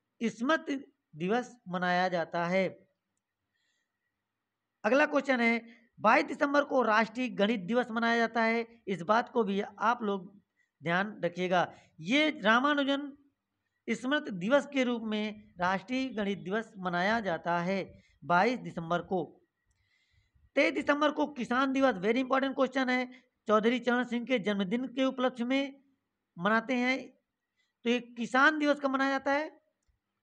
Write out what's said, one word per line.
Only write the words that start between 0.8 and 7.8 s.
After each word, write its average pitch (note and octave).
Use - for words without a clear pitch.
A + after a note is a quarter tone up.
दिवस G#3+
मनाया F3+
जाता E3+
है। F#3
अगला C4+
क्वेश्चन C#4
है, A#3
बाईस B3
दिसंबर C#4+
को C#4
राष्ट्रीय A3+
गणित G3+
दिवस A#3